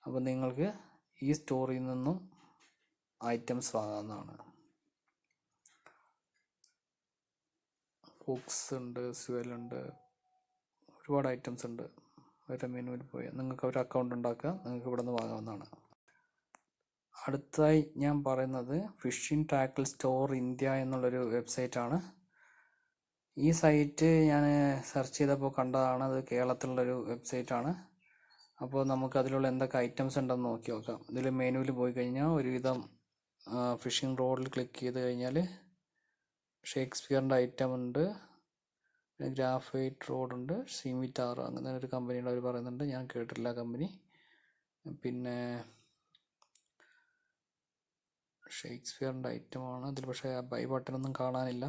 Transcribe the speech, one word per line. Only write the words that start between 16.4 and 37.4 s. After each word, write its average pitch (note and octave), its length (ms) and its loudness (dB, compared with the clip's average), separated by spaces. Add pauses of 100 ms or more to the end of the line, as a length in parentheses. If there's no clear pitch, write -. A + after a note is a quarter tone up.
അടുത്തതായി D3+ 640 4 (160)
ഞാൻ C#3+ 280 2
പറയുന്നത് C3 520 0 (240)
ഫിഷിംഗ് D3+ 540 0
ടാക്കിൾ C3+ 380 2
സ്റ്റോർ C3+ 500 2
ഇന്ത്യ B2+ 400 0
എന്നുള്ളൊരു B2+ 400 2 (120)
വെബ്സൈറ്റാണ്. B2 640 0 (1400)
ഈ C#3+ 160 4
സൈറ്റ് D3+ 580 6 (180)
ഞാൻ D3 160 6 (460)
സെർച്ച് C3+ 280 -2
ചെയ്തപ്പോൾ C#3 380 4
കണ്ടതാണ്. B2+ 540 2
അത് C3 80 0 (100)
കേരളത്തിലുള്ളൊരു B2+ 680 2 (140)
വെബ്സൈറ്റാണ്. B2 640 -2 (840)
അപ്പോൾ C3+ 220 -2 (120)
നമുക്ക് C3 280 0
അതിലുള്ള C3+ 280 4
എന്തൊക്കെ C3 280 2 (100)
ഐറ്റംസ് C3 340 0
ഉണ്ടെന്ന് B2+ 280 0
നോക്കി A#2 260 -4
നോക്കാം. A2 260 -6 (100)
ഇതിൽ B2+ 160 -2 (140)
മെനുവിൽ C3 300 2 (100)
പോയി B2 180 2
കഴിഞ്ഞാൽ B2+ 400 2
ഒരുവിധം, B2+ 400 2 (680)
ആ, A#2 120 -2 (240)
ഫിഷിംഗ് C3 380 0
റോഡിൽ B2+ 340 2
ക്ലിക്ക് B2+ 260 -4
ചെയ്ത് B2+ 240 -2
കഴിഞ്ഞാൽ B2 320 0 (1300)
ഷേക്സ്പിയറിൻ്റെ C3+ 800 2